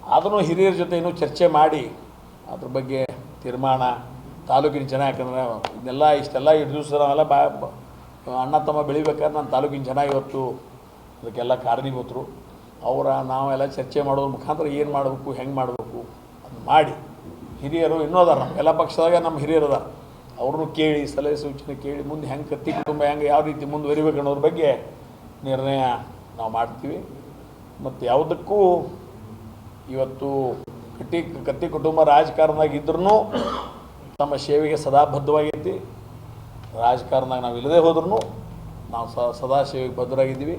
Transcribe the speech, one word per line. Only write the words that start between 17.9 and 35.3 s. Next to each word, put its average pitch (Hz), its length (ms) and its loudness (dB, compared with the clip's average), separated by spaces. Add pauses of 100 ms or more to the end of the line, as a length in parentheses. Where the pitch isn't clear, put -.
ಇನ್ನೂ 175 180 2
ಅದಾರ, 156 180 6
ನಮ್ಮ 135 200 -6
ಎಲ್ಲ 160 180 6
ಪಕ್ಷದಾಗ 165 460 4
ನಮ್ಮ 165 160 -2
ಹಿರಿಯರು 151 280 4
ಅದಾರ, 127 140 0 (580)
ಅವ್ರನ್ನೂ 147 240 -2 (120)
ಕೇಳಿ, 151 240 2 (120)
ಸಲಹೆ 147 300 0
ಸೂಚನೆ 139 300 -10 (100)
ಕೇಳಿ, 143 260 -6
ಮುಂದೆ 151 220 -8
ಹೆಂಗ್ 147 200 -8
ಕತ್ತಿ 147 260 -6
ಕುಟುಂಬ 151 320 -2
ಹೆಂಗ್ 147 220 -2
ಯಾವ 151 180 6
ರೀತಿ 147 240 -6
ಮುಂದುವರಿಬೇಕು 151 480 0
ಅನ್ನೋದ್ರ 139 260 0
ಬಗ್ಗೆ 165 220 2 (800)
ನಿರ್ಣಯ 135 340 0 (560)
ನಾವು 113 200 -4
ಮಾಡ್ತೀವಿ. 127 400 -4 (840)
ಮತ್ತು 131 260 -8
ಯಾವುದಕ್ಕೂ 170 480 2 (1400)
ಇವತ್ತು 135 340 -4 (680)
ಕಟ್ಟಿ, 131 200 -4 (300)
ಕತ್ತಿ 139 180 -4 (100)
ಕುಟುಂಬ 160 260 2 (120)
ರಾಜಕಾರಣದಾಗ 156 640 4
ಇದ್ರೂ 170 360 2 (1040)
ತಮ್ಮ 143 240 0
ಸೇವೆಗೆ 151 400 2
ಸದಾ 139 160 6 (140)
ಬದ್ಧವಾಗೈತಿ. 151 600 0 (1120)